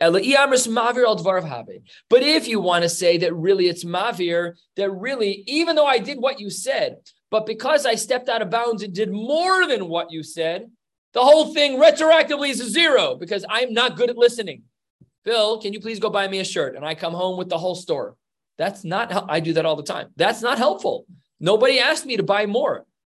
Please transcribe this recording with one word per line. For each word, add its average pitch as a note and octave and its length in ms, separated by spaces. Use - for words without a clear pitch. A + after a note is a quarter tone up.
But E3+ 220
if A#3 2250
you A3 120
wanna F3 280
say F3 300
that E3+ 160
really F3+ 340
it's E3+ 160
Mavir, F3 680
that G3 140
really, G3+ 560
even D#4 300
though D4+ 100
I C4 120
did C4 200
what C4 220
you G3+ 100
said, F#3 460
but G#3+ 160
because C4+ 400
I A3 80
stepped B3 340
out A3+ 140
of F3+ 80
bounds A#3 320
and G3+ 100
did F#3+ 200
more E4 540
than G#3 220
what E3 220
you D#3+ 120
said, E3 480
the A#3+ 100
whole D4+ 320
thing C#4+ 260
retroactively D#4 680
is A#3 120
a B3 80
zero A#3 460
because F3+ 340
I'm A#3 240
not A#3+ 240
good A#3+ 140
at A#3 80
listening. A3+ 460
"Bill, A3 360
can G3+ 120
you G#3+ 80
please G#3+ 200
go G#3 100
buy G3 160
me F#3+ 140
a F#3 40
shirt?" D3+ 300
And C#3 100
I D#3 120
come E3+ 160
home F#3 260
with F3+ 100
the E3+ 100
whole F3+ 180
store. C#3 400
That's F#3+ 240
not F#3+ 300
how, F#3 160
I D3+ 100
do D#3+ 140
that D#3+ 120
all D#3 120
the D3 80
time. - 320
That's A3 260
not A#3+ 160
helpful. B3 480
Nobody A3 400
asked D4+ 260
me B3+ 120
to F#3+ 80
buy G3+ 220
more. G3+ 380